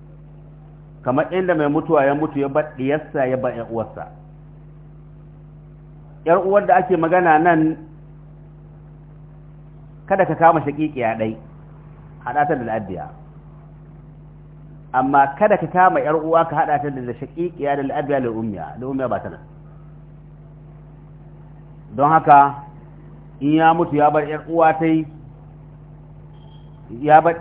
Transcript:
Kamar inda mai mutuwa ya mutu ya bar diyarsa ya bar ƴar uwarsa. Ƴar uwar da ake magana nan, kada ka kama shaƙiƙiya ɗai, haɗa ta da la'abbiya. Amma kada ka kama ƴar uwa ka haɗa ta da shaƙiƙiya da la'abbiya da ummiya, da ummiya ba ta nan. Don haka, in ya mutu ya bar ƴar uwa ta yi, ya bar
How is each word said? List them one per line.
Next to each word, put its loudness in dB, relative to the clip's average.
Kamar -2
inda 0
mai 0
mutuwa 2
ya 2
mutu -4
ya -2
bar -2
diyarsa -4
ya -2
bar -4
ƴar -10
uwarsa. -8
Ƴar 4
uwar 2
da 4
ake 0
magana 4
nan, 2
kada 2
ka -2
kama 4
shaƙiƙiya -4
ɗai, -4
haɗa -2
ta 0
da -6
la'abbiya. -8
Amma 2
kada 2
ka -4
kama 2
ƴar 0
uwa 2
ka -6
haɗa -2
ta -6
da -8
shaƙiƙiya -6
da -4
la'abbiya -4
da -2
ummiya, -8
da -10
ummiya -4
ba -4
ta -12
nan. -16
Don 2
haka, 6
in -2
ya 4
mutu -2
ya 4
bar 0
ƴar -10
uwa 2
ta -4
yi, 0
ya 6
bar 2